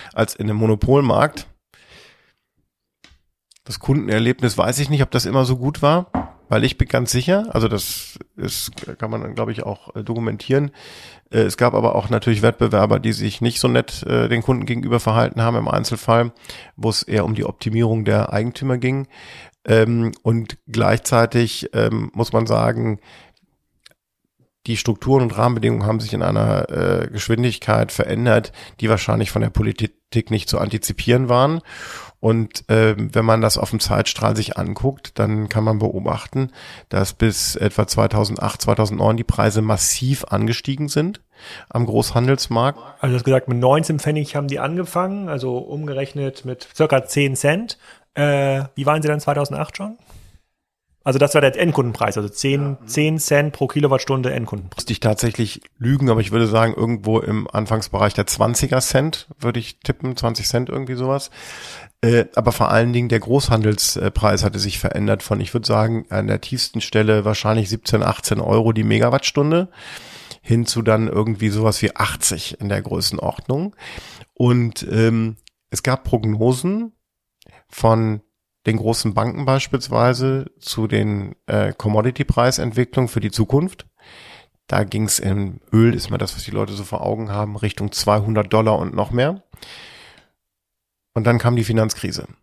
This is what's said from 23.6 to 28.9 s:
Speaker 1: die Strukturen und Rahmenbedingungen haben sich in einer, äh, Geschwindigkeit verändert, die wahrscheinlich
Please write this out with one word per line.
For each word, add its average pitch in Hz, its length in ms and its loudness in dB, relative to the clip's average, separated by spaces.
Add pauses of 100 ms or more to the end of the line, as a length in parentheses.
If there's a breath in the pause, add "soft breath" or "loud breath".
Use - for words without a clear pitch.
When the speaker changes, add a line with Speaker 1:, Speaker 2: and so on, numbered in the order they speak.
Speaker 1:
die 113 100 -2
Strukturen 127 460 2
und 104 140 -2
Rahmenbedingungen 113 480 2
haben 110 140 0
sich 107 140 -6
in 92 80 -2
einer, - 480 0
äh, 90 380 -2
Geschwindigkeit 110 840 0
verändert, 110 600 0 (280 loud breath)
die 110 100 0
wahrscheinlich 110 420 0